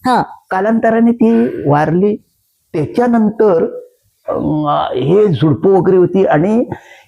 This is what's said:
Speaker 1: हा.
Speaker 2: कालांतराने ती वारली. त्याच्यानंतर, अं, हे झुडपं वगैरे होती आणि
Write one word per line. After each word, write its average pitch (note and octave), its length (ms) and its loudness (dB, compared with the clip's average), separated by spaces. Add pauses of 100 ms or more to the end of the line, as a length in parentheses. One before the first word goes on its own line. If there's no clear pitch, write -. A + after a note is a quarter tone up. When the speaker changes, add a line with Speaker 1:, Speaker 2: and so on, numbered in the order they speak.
Speaker 1:
हा. B3 180 0 (280)
Speaker 2:
कालांतराने A3+ 600 0
ती A#3 580 0
वारली. D#3+ 580 0 (440)
त्याच्यानंतर, G#3+ 920 0 (680)
अं, D3+ 680 -2
हे F3 320 2
झुडपं D#3 420 0
वगैरे F#3+ 280 2
होती F3+ 280 2
आणि F#3+ 400 0 (420)